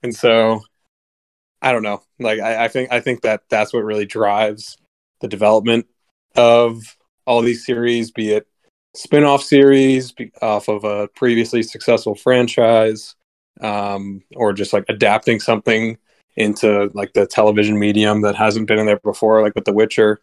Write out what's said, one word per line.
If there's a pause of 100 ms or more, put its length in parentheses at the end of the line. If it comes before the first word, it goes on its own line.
And
so, (1000)
I
don't
know. (180)
Like,
I,
I
think,
I
think
that
that's
what
really
drives (440)
the
development (500)
of (300)
all
these
series,
be
it (480)
spin-off
series,
be, (100)
off
of
a
previously
successful
franchise, (460)
um, (120)
or
just,
like,
adapting
something (380)
into,
like,
the
television
medium
that
hasn't
been
in
there
before,
like
with
The
Witcher.